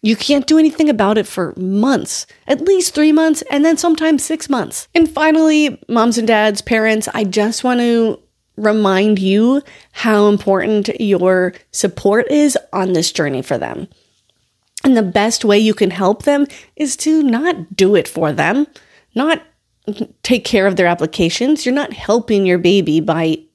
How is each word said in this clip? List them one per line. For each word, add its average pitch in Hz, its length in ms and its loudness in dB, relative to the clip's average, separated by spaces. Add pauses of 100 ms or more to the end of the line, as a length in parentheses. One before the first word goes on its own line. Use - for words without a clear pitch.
you 220 140 0
can't 285 300 -2
do 311 140 4
anything 311 280 2
about 214 300 2
it 247 80 -2
for 175 320 -8
months, 196 680 -2 (180)
at - 160 -2
least 370 320 0
three 302 180 2
months, 320 380 2
and 285 160 0
then 330 100 2
sometimes 311 480 0
six 311 240 -8
months. 247 460 -6
And 330 160 2
finally, 311 800 2
moms 233 300 2
and 220 80 -2
dads, 214 340 2
parents, 220 540 0
I - 80 -2
just 208 400 -2
want 247 160 0
to 233 400 0 (360)
remind 208 640 2
you 220 460 2 (300)
how 208 340 2
important 202 640 0 (120)
your 185 520 2 (180)
support 202 580 -2
is 294 260 2 (160)
on 190 220 -2
this 170 180 -2
journey 139 300 -4
for 131 160 -4
them. - 300 -8 (960)
And 262 120 4
the 226 60 2
best 208 420 -2
way 202 140 4
you 220 160 2
can 196 160 0
help 190 340 -2
them 285 220 2 (300)
is 294 220 -4
to 311 260 0
not 247 520 -2
do 196 200 4
it 170 120 2
for 156 240 -4
them, 180 360 -2 (480)
not 311 260 0 (800)
take 247 240 -2
care 196 220 2
of 190 80 0
their 180 120 2
applications. 226 760 -2
You're 247 100 0
not 285 180 -4
helping 208 520 0
your 180 120 2
baby 175 420 2
by 160 400 -2 (160)